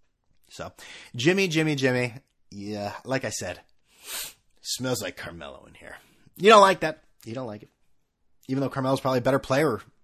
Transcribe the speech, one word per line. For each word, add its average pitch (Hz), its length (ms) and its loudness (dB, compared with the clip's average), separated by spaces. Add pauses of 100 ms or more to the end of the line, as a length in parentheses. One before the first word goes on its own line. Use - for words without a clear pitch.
(480)
So, - 240 -14 (420)
Jimmy, 180 340 2
Jimmy, 156 260 0
Jimmy, 123 400 -2 (360)
yeah, 101 420 -8 (120)
like 127 200 -4
I 107 60 -6
said, 90 300 -10 (1000)
smells 123 400 -4
like 90 140 -10
Carmelo 80 500 -16
in - 80 -20
here. - 220 -20 (400)
You 185 140 4
don't 214 100 12
like 190 200 6
that. 156 240 -4 (200)
You 113 100 -12
don't 131 120 -8
like 107 160 -14
it. - 80 -20 (800)
Even 131 120 -2
though 131 80 -2
Carmelo's 135 320 -2
probably 131 180 0
a 127 40 0
better 135 160 2
player. 143 420 0 (240)